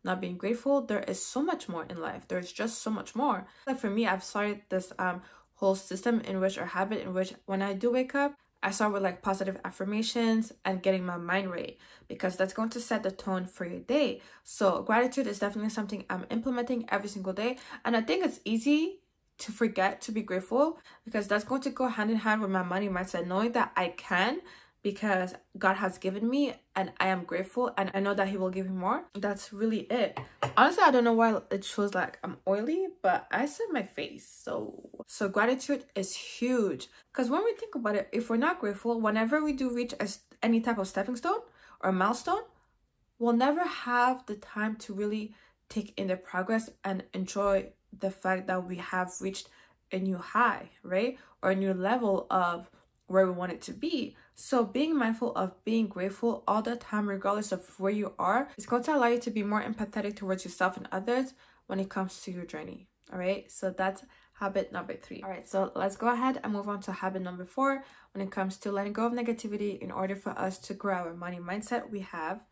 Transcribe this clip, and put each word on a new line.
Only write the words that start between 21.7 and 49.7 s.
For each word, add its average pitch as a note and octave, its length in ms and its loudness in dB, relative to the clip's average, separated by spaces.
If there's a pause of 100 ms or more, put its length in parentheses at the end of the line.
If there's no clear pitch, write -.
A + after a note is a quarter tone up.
go B3+ 180 2
hand G#3+ 220 0
in A3+ 60 4
hand G#3+ 240 2
with G3+ 100 0
my F#3+ 120 2
money F#3 260 0
mindset, F3+ 380 -2
knowing G3+ 260 2
that A#3 240 2
I F3+ 120 2
can, G3 520 0 (420)
because G3 520 0 (240)
God F#3+ 160 4
has G3 240 -2
given G3+ 320 -2
me C#4 240 2 (220)
and F#3+ 240 0
I F#3+ 80 2
am F#3 160 0
grateful F#3+ 520 -2
and G3 160 0
I G3 60 0
know G3+ 160 2
that G3 140 2
he G3+ 80 -2
will F#3 140 0
give F#3+ 160 -2
me F#3+ 100 -4
more. A3 280 0 (100)
That's G3+ 380 -4
really G#3+ 280 0 (100)
it. A#3 260 0 (400)
Honestly, F4 280 8
I D4+ 80 10
don't B3 100 8
know A#3 100 6
why A3+ 280 6 (100)
it G3 140 -2
shows G3+ 280 -2
like F#3 300 -2
I'm F3+ 140 -8 (100)
oily, B3+ 400 0 (160)
but F3+ 300 4
I A#3 140 2
said A4 260 -4
my B3+ 100 0
face. - 460 -10
So, - 600 -8 (200)
so G#3 200 -2
gratitude B3 580 2 (100)
is F#3+ 180 -2
huge, A3+ 760 0 (240)
'cause B3 160 0
when E4 160 2
we A#4 100 4
think A4 200 -8
about G#3+ 220 0
it, G3 160 -2
if A#3 180 -2
we're A3+ 60 2
not E4 240 2
grateful, A3+ 400 -2
whenever A3+ 420 2
we D4+ 100 0
do C4 180 0
reach A#3+ 240 -2
a - 80 -6
s-, G3+ 180 -4 (200)
any A3+ 200 4
type A3+ 180 0
of F#3+ 80 0
stepping G3+ 300 -2
stone G4 240 0 (400)
or F#3+ 100 2
milestone, A#3 520 2 (760)
we'll A#3 140 4
never C#4+ 320 4
have B3 640 2
the G#3 100 -8
time G#3+ 400 -4
to G#3 180 -10
really G#3+ 400 -4 (340)
take - 300 -6
in G3 80 -2
the F#3 100 0
progress A3 540 -2 (140)
and F#3+ 180 -2 (100)
enjoy G3 600 0 (260)
the F#3+ 120 0
fact F#3 360 -2
that F#3 180 0
we F3+ 120 -6
have F3+ 440 -2
reached F#3+ 280 -6 (420)